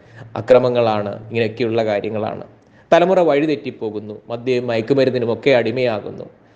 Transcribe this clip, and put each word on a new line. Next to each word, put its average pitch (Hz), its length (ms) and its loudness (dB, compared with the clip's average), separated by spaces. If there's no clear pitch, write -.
അക്രമങ്ങളാണ്, 113 920 2
ഇങ്ങനെയൊക്കെയുള്ള 113 580 -2
കാര്യങ്ങളണ്. 104 580 -4
തലമുറ 180 260 6
വഴിതെറ്റിപ്പോകുന്നു, 123 1120 -2
മദ്യവും 123 380 -2
മയക്കുമരുന്നിനുമൊക്കെ 120 840 0
അടിമയാകുന്നു. 113 720 0